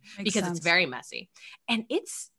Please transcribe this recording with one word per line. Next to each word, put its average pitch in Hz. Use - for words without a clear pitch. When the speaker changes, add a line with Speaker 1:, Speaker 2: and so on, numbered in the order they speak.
Speaker 1:
Makes 202
Speaker 2:
Because 208
Speaker 1:
sense. 175
Speaker 2:
it's 151
very 170
messy. -
And 226
it's -